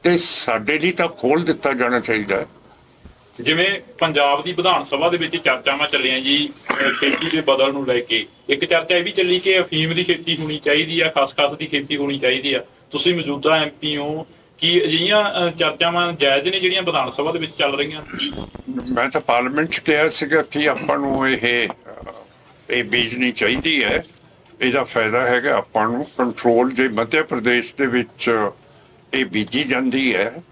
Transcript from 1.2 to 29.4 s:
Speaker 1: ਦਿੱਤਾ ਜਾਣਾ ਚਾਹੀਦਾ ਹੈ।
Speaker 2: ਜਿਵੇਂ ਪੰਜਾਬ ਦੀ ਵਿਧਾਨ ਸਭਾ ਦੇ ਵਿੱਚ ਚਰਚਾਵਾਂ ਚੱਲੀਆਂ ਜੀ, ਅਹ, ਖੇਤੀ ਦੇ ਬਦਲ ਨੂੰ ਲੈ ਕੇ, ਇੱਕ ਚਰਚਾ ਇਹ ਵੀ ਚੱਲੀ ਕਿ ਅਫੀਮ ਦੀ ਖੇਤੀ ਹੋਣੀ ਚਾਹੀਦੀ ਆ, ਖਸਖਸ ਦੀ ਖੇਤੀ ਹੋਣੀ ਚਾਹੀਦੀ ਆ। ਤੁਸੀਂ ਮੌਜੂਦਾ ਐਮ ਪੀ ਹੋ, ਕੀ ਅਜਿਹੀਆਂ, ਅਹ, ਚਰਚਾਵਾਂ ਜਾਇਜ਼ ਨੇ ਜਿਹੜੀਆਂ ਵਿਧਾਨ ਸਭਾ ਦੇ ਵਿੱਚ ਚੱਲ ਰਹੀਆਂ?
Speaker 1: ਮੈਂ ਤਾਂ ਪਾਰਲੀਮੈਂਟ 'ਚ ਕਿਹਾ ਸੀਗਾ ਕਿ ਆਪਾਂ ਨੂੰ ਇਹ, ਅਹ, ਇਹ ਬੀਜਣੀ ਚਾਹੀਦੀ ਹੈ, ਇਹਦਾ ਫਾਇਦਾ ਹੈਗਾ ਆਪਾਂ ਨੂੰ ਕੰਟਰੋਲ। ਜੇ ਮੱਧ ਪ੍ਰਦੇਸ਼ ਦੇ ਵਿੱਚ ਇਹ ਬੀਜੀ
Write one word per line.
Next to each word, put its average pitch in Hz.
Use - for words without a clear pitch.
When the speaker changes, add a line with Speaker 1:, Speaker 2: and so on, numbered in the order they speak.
Speaker 1:
ਦਿੱਤਾ 147
ਜਾਣਾ 123
ਚਾਹੀਦਾ 107
ਹੈ। 98
Speaker 2:
ਜਿਵੇਂ 175
ਪੰਜਾਬ 147
ਦੀ 180
ਵਿਧਾਨ 175
ਸਭਾ 147
ਦੇ 170
ਵਿੱਚ 165
ਚਰਚਾਵਾਂ 139
ਚੱਲੀਆਂ 131
ਜੀ, 143
ਅਹ, -
ਖੇਤੀ 143
ਦੇ 160
ਬਦਲ 135
ਨੂੰ 139
ਲੈ 120
ਕੇ, 113
ਇੱਕ 139
ਚਰਚਾ 170
ਇਹ 170
ਵੀ 202
ਚੱਲੀ 180
ਕਿ 185
ਅਫੀਮ 160
ਦੀ 175
ਖੇਤੀ 165
ਹੋਣੀ 151
ਚਾਹੀਦੀ 156
ਆ, 160
ਖਸਖਸ 143
ਦੀ 160
ਖੇਤੀ 143
ਹੋਣੀ 143
ਚਾਹੀਦੀ 135
ਆ। 123
ਤੁਸੀਂ 175
ਮੌਜੂਦਾ 143
ਐਮ 151
ਪੀ 151
ਹੋ, 151
ਕੀ 170
ਅਜਿਹੀਆਂ, 180
ਅਹ, 170
ਚਰਚਾਵਾਂ 170
ਜਾਇਜ਼ 143
ਨੇ 190
ਜਿਹੜੀਆਂ 185
ਵਿਧਾਨ 135
ਸਭਾ 151
ਦੇ 170
ਵਿੱਚ 156
ਚੱਲ 143
ਰਹੀਆਂ? 151
Speaker 1:
ਮੈਂ 247
ਤਾਂ 233
ਪਾਰਲੀਮੈਂਟ 131
'ਚ -
ਕਿਹਾ 156
ਸੀਗਾ 156
ਕਿ 147
ਆਪਾਂ 143
ਨੂੰ 135
ਇਹ, 120
ਅਹ, -
ਇਹ 120
ਬੀਜਣੀ 120
ਚਾਹੀਦੀ 127
ਹੈ, 123
ਇਹਦਾ 127
ਫਾਇਦਾ 117
ਹੈਗਾ 123
ਆਪਾਂ 110
ਨੂੰ 127
ਕੰਟਰੋਲ। 120
ਜੇ 127
ਮੱਧ 117
ਪ੍ਰਦੇਸ਼ 120
ਦੇ 139
ਵਿੱਚ 117
ਇਹ 131
ਬੀਜੀ 107